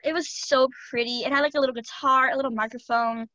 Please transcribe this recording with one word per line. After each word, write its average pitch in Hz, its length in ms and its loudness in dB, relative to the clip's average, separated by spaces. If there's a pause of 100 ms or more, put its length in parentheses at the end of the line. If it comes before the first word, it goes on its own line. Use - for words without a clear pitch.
it 311 80 0
was 320 160 -2
so 262 400 2 (220)
pretty. 240 340 -4
It 269 80 -2
had, 277 80 2
like, 294 140 2
a 294 60 0
little 269 140 2
guitar, 262 560 2
a 269 60 -2
little 269 160 -2
microphone, 226 840 -2